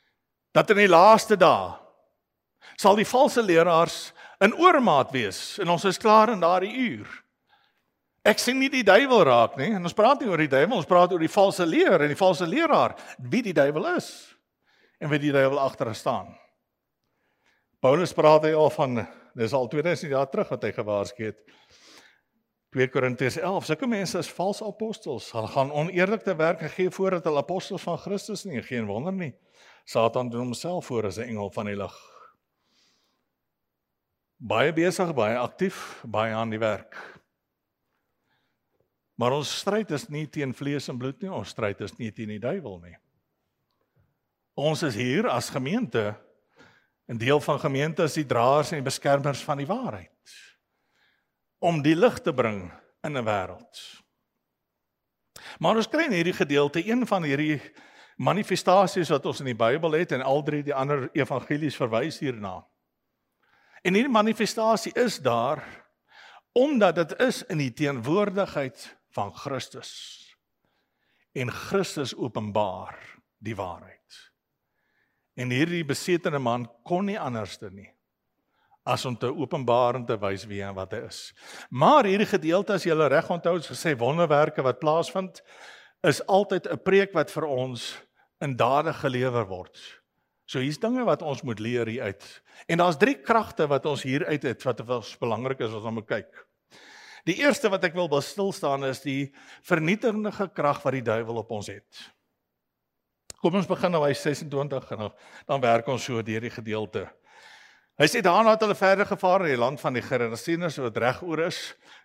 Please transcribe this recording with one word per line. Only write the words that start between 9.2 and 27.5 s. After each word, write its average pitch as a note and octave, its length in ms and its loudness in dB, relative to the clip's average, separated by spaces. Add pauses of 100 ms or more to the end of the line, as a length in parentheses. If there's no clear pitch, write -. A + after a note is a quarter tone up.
raak A#2+ 320 4
nie, D3+ 180 -2
en F#3 80 -4
ons E3+ 140 -4
praat C4 240 4
nie C4+ 80 -2
oor F3 100 0
die D3+ 100 0
duiwel, D3+ 280 2
ons E3 100 -4
praat F3+ 260 6
oor F3+ 80 0
die D#3+ 80 0
valse F#3+ 380 2
leer G3 360 4
en D3 60 2
die - 80 -2
valse F#3 300 2
leraar, G3+ 480 2 (240)
wie C3 240 -2
die F#3 140 -2
duiwel D#3 400 2
is - 400 -10 (640)
en D3 100 -4
wie D3 80 0
die C#3+ 140 0
duiwel C3+ 260 4
agter C3 360 -2
staan. G2+ 420 -6 (1400)
Paulus D3 320 4
praat D#3 320 6
hy D#3 120 2
al D#3 140 4
van, B2 360 -2 (300)
dis A2+ 160 -2
al B2+ 160 0
tweeduisend D3+ 440 -4
jaar C3+ 180 0
terug - 200 -4
wat A#2+ 140 -6
hy G#2 80 -4
gewaarsku G#2 520 -4
het. G#2+ 160 -10 (1300)
Twee C3 160 2
Korintiërs B2+ 480 0
elf, F3 300 -4
sulke G3+ 180 -2
mense G3 320 -2
is D#3+ 160 -6
valse G3 320 -4
apostels. F#3+ 640 -8
Hulle A2 220 -4
gaan C#3 180 0
oneerlik F3+ 540 0
te F#3+ 100 -2
werk D#3+ 300 0
en D3 80 -8
gee F#3 180 -2
voor F#3+ 200 -2
dat F3 180 -2
hulle D3 100 0
apostels F3 460 -6